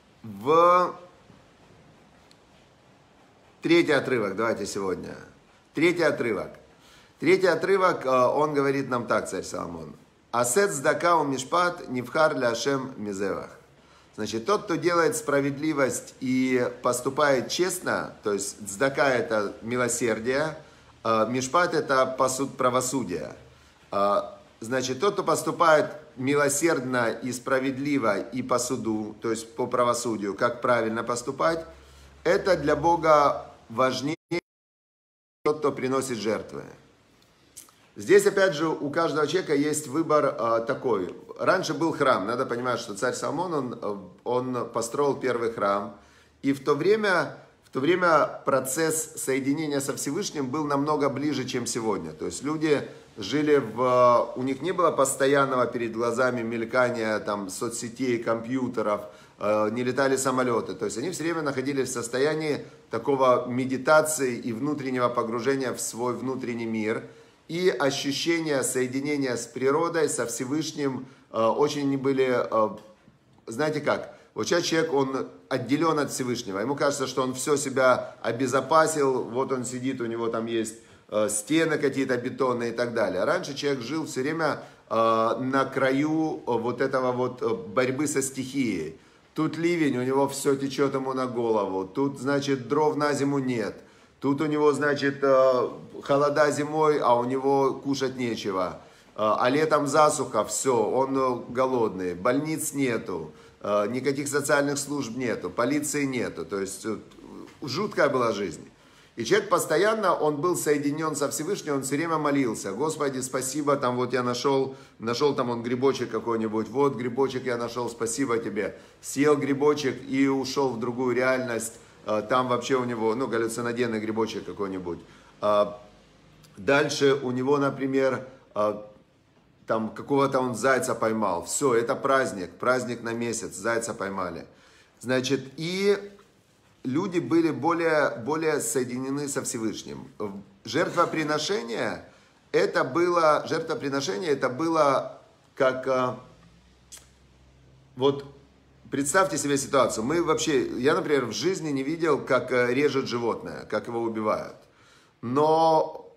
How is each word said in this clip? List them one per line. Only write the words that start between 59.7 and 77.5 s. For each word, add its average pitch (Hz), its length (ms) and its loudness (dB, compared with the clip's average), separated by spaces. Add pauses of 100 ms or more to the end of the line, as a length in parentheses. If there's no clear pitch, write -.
не 123 140 -2
летали 135 320 2
самолеты. 123 580 0
То 104 120 -6
есть 101 100 -6
они 143 140 -4
всё 151 140 -8
время 165 180 -2
находились 135 480 -2
в - 20 -6
состоянии 143 720 -2 (260)
такого 127 580 2
медитации 131 920 2
и 117 160 -6
внутреннего 127 560 -2
погружения 120 640 -2
в - 60 -10
свой 120 340 -4
внутренний 120 500 -6
мир. 110 380 -2 (460)
И 180 200 2
ощущение 147 920 0
соединения 131 760 -2
с - 100 -6
природой, 151 640 0
со 131 160 -2
Всевышним, 135 800 -4 (260)
э, 113 100 0
очень 139 480 2
не 139 60 0
были, 135 320 2
э, 110 400 2 (800)
знаете 147 340 -2
как, - 340 -2 (180)
вот 107 140 -4
сейчас 170 160 2
человек, 160 320 0
он 131 320 0 (240)
отделён 143 480 2
от 135 120 0
Всевышнего, 110 500 -4
ему 135 160 -2
кажется, 139 300 0
что - 160 -2
он 127 120 -2
всё 147 220 0